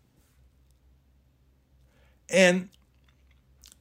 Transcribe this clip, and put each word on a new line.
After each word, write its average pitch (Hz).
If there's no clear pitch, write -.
And 180